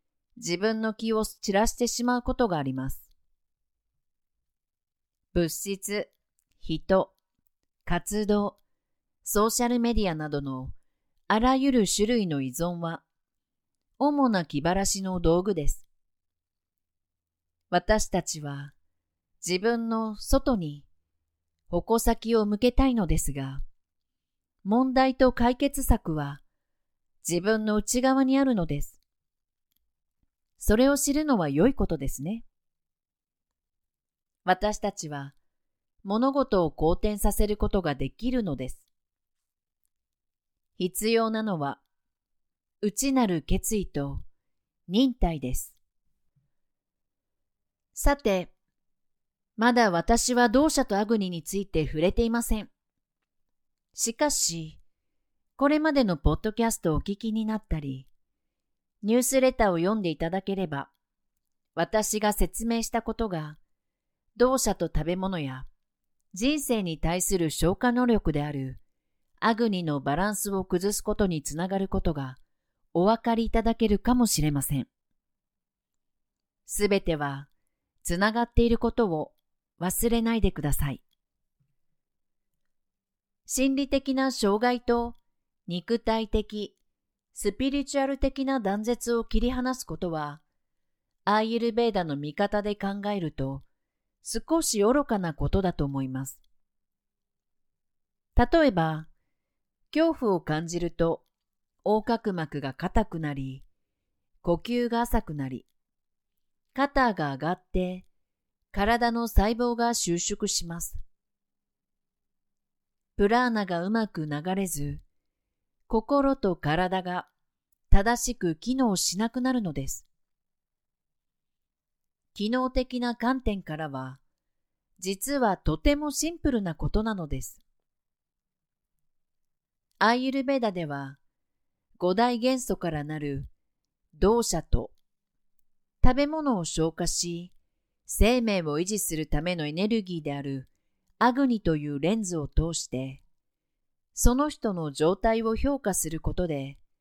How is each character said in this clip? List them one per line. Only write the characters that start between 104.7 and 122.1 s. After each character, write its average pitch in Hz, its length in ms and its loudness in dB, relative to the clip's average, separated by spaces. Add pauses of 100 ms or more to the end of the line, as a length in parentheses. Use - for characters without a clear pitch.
が 233 140 0
浅 240 200 0
く 156 120 -10
な 135 140 -6
り、 127 180 -12 (1080)
肩 262 400 2
が 147 180 -4
上 135 60 -8
が 156 140 -2
っ - 100 -6 (100)
て、 185 340 -4 (640)
体 233 400 2
の 233 160 -2
細 202 220 4
胞 240 260 -2
が 233 180 0
収 170 240 -2
縮 202 300 -4
し - 180 -4
ま 170 140 -10
す。 - 180 -8 (2250)
プ 202 120 4
ラ 247 180 4
ー 240 40 2
ナ 208 160 0
が 175 180 -2
う 196 60 -4
ま 220 180 0
く 156 180 -6
流 151 280 -4
れ 196 120 -2
ず、 143 340 -8 (880)
心 269 460 2
と 190 220 0
体 180 460 -2
が 180 260 -8 (640)
正 208 320 8
し 240 140 -6
く 165 200 -2
機 240 180 -6
能 247 220 2
し - 220 -4
な 226 120 -2
く 262 100 -6
な 254 120 0
る 247 100 0
の 170 100 -4
で 139 160 -6
す。 - 180 -10 (2250)